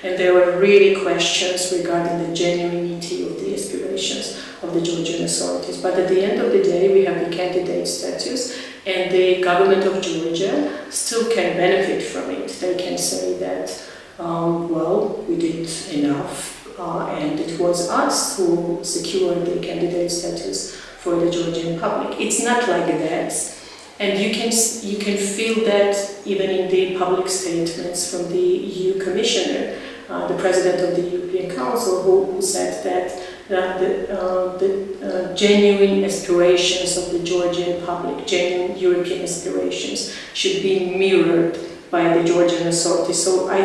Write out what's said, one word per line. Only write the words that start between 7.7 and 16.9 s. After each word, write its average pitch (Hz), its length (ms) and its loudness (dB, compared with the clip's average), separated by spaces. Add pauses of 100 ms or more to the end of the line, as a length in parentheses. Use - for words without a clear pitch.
status, - 720 -4 (280)
and 185 260 -2
the 185 300 6
government 185 440 6
of 190 180 0
Georgia 165 880 -2
still 226 420 -2
can 175 240 0
benefit 196 460 2
from - 260 -6
it. - 180 -6 (120)
They 180 160 0
can 175 240 -4
say 90 400 -2
that, 92 440 -6 (360)
um, 170 500 -2
well, 165 580 0
we 170 100 0
did 165 300 -2 (240)
enough, 143 640 -2 (240)
uh, 170 300 -6 (140)